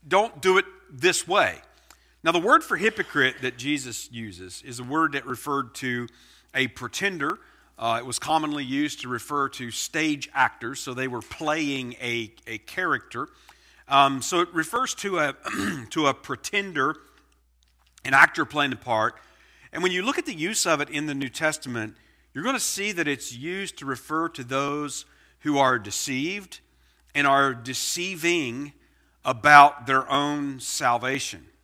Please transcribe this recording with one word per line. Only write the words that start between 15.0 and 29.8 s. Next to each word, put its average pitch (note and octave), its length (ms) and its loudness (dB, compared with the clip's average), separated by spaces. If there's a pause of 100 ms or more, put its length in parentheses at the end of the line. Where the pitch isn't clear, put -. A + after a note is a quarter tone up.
a, C#3+ 180 0 (260)
<clears throat> C3+ 280 -6
to D#3 180 0
a C3+ 60 2
pretender, D#3 800 -4 (1120)
an C3+ 80 0
actor D3 320 6
playing C#3+ 280 0
a - 40 -8
part. A2+ 380 0 (580)
And - 80 -6
when F#3 100 2
you F3+ 120 -2
look B3+ 160 -2
at - 60 -6
the C4 80 -10
use F3 320 -2
of D#3+ 140 2
it C#3+ 100 -4
in D3+ 180 -4
the D3 80 -4
New C#3 140 -4
Testament, B2 680 -4 (360)
you're C#3+ 100 -8
gonna B3 160 -2
see G3+ 320 -4
that E3+ 160 -2
it's C3 280 -6
used F3 440 -10
to D3 60 -12
refer D#3 440 -4
to C#3+ 140 -12
those C#3 640 -4 (340)
who D3 180 0
are B2+ 220 6
deceived C#3+ 800 -6 (560)
and C#3+ 100 2
are C#3 280 6
deceiving C#3+ 1200 -4 (520)
about C#3+ 640 10